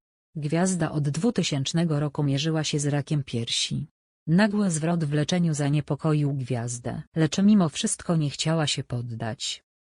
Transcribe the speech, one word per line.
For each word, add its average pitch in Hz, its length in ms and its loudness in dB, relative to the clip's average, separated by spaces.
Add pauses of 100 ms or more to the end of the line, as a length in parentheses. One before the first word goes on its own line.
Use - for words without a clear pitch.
(360)
Gwiazda 160 560 0
od 147 180 0
dwutysięcznego 165 920 0
roku 151 240 -2
mierzyła 151 400 0
się 147 160 -2
z 143 60 -2
rakiem 143 380 0
piersi. 131 640 -4 (400)
Nagły 202 440 4
zwrot 160 320 0
w 143 100 -2
leczeniu 165 400 2
zaniepokoił 147 800 0
gwiazdę, 120 680 -4 (140)
lecz 156 220 2
mimo 196 320 6
wszystko - 460 -2
nie 147 140 2
chciała 160 380 0
się - 160 -2
poddać. 117 840 -6 (260)